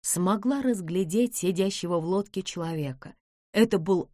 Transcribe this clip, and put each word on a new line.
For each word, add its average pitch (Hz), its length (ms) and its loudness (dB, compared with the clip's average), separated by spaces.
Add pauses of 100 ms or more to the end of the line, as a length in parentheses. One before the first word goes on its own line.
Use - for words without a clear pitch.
смогла 214 600 0
разглядеть 190 760 0
сидящего 180 600 0
в 160 60 -2
лодке 190 380 -2
человека. 160 720 -6 (380)
Это 214 260 4
был 175 360 0